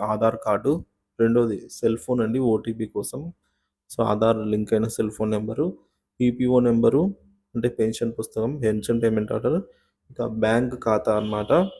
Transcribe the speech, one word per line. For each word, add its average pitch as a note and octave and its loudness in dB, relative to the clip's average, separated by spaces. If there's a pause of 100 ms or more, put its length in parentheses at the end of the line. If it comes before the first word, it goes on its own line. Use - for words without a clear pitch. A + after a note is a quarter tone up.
ఆధార్ A2 2
కార్డు, A2 0 (460)
రెండోది A#2 2 (120)
సెల్ A2+ -2
ఫోన్ B2 -2
అండి, A2+ 0
ఓటీపీ A2 0
కోసం. G#2+ -8 (680)
So, - -8
ఆధార్ A2 2
లింక్ G#2+ 0
అయిన A2 2
సెల్ A2 -2
ఫోన్ G#2+ -4
నెంబరు, A2 -2 (540)
పీపీఓ B2 2
నెంబరు A#2+ 4 (540)
అంటే A#2+ 0
పెన్షన్ A2+ -2
పుస్తకం, A2+ -4
పెన్షన్ A2+ 0
పేమెంట్ A2 0
ఆర్డర్, A#2+ 0 (460)
ఇంకా - -6 (100)
బ్యాంక్ A#2 2
ఖాతా G#2+ 2
అన్నమాట. G#2+ -2 (280)